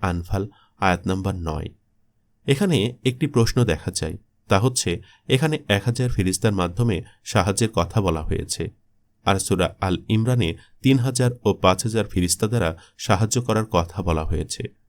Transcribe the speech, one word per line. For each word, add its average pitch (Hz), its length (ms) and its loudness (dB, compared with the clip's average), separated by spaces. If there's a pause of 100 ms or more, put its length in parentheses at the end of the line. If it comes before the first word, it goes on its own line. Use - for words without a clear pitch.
আনফাল, 92 460 -2 (320)
আয়াত 92 280 0
নাম্বার 95 280 -2
নয়। 80 340 -6 (800)
এখানে 139 560 2
একটি 127 240 0
প্রশ্ন 117 380 2
দেখা 85 260 -2
যায়, 80 260 -6 (300)
তা 98 120 4
হচ্ছে 110 420 -2 (260)
এখানে 151 400 2
এক 101 180 2
হাজার 123 240 0
ফিরিস্তার 101 440 0
মাধ্যমে 90 500 0 (200)
সাহায্যের 104 460 0
কথা 85 320 0
বলা 82 200 0
হয়েছে, - 500 -6 (540)
আর 98 140 2
সূরা 90 420 0
আল 92 160 0 (100)
ইমরানে 110 480 0 (260)
তিন 135 180 4
হাজার 123 320 0 (120)
ও 101 100 4
পাঁচ 92 300 2
হাজার 110 220 -2
ফিরিস্তা 90 420 0
দ্বারা 101 300 0 (200)
সাহায্য 107 440 0
করার 110 240 0
কথা 87 360 0
বলা 82 220 0
হয়েছে। 78 400 -4 (260)